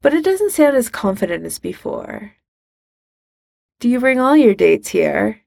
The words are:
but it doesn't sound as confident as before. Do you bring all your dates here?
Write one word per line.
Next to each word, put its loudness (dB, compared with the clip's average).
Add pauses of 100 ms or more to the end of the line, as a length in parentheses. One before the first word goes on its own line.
but 2
it -2
doesn't -2
sound 2
as 0
confident -4
as -12
before. -12 (1500)
Do -2
you 0
bring 2
all 2
your 6
dates 2
here? -2